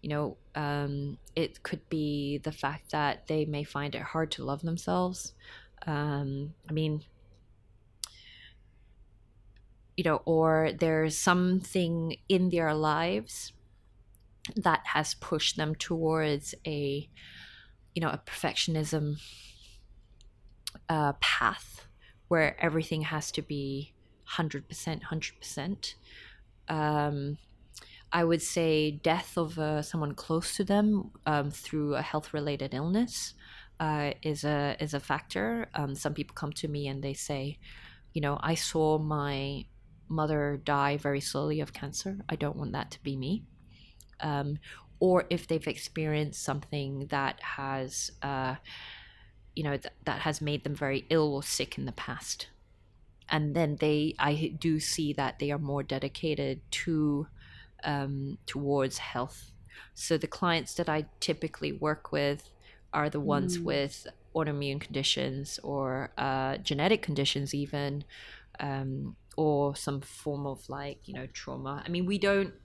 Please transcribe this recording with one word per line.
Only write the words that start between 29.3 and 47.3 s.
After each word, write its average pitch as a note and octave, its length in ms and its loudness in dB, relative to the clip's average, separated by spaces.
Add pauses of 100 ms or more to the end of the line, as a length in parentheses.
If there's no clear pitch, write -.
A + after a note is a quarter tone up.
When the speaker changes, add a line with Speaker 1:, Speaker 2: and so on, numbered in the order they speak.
Speaker 1:
of, E3 200 0
uh, D3+ 240 0
someone D3+ 320 -2
close - 420 -2
to G#3 80 0
them, G3+ 480 4 (140)
um, C#3+ 260 2
through D3 440 -2
a B2+ 60 0
health-related D3 720 -2
illness, F3+ 600 0 (460)
uh, D3+ 320 0 (100)
is D3+ 220 -2
a, C#3+ 360 2
is D3+ 140 -4
a C#3+ 60 0
factor. G#3 760 -2
Um, C#3+ 220 -2
some D3 180 -2
people D3+ 200 -6
come D3 200 -6
to - 140 -6
me C#3+ 200 -2
and C3+ 160 -4
they C#3 100 -4
say, C#3+ 460 -6 (540)
you D#3+ 80 -2
know, C#3+ 200 2
"I E3 140 2
saw D#3 420 4
my C#3+ 680 -2 (420)
mother D3+ 560 2
die C#3+ 340 2
very C#3+ 220 0
slowly D3+ 420 0
of D3 120 -6
cancer. F#3+ 460 -6 (100)
I E3 60 0
don't D3 200 -2
want D3 180 -6
that - 180 -4
to - 120 -18
be C#3 140 -4
me." D3+ 260 -2 (800)
Um, D3 380 -2 (400)
or F3+ 300 8
if F3 180 0
they've D#3+ 200 0
experienced D3+ 760 -2
something C#3 640 -4
that C3+ 340 0